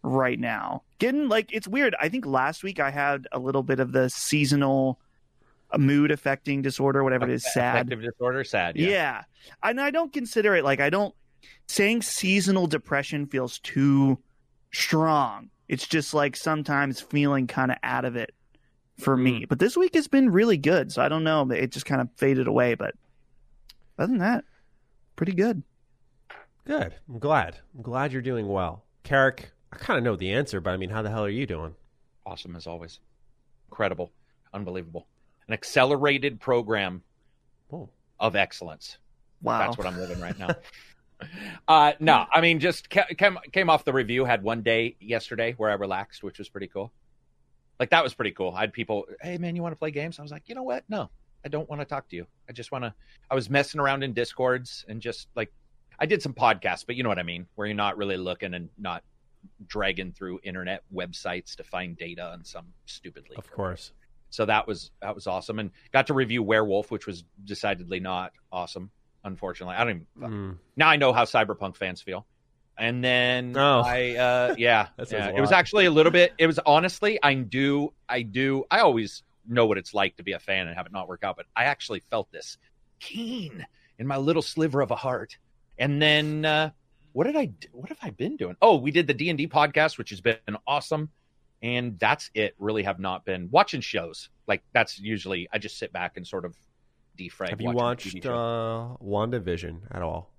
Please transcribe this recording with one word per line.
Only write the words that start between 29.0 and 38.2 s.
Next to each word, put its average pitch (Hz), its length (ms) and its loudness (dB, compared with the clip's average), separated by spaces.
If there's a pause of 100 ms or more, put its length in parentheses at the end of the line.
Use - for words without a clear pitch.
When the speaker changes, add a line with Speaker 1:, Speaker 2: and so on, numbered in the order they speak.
Speaker 3:
Carrick, 135 480 2 (200)
I - 60 -18
kinda 170 240 0
know 117 140 2
the 92 180 -4
answer, 120 280 -2
but, 90 120 -2
I 92 40 -2
mean, 95 120 -6
how 110 120 -4
the 107 80 -4
hell 107 160 -2
are 101 40 -2
you 123 160 -4
doing? 82 300 -8 (500)
Speaker 2:
Awesome 90 300 -14
as 82 120 -16
always. 85 320 -14 (680)
Incredible. 90 420 -2 (420)
Unbelievable. 90 540 -10 (400)
An 110 60 -4
accelerated 139 840 2
program 104 640 0 (680)
Speaker 3:
Oh. 156 180 -14 (300)
Speaker 2:
of 107 160 0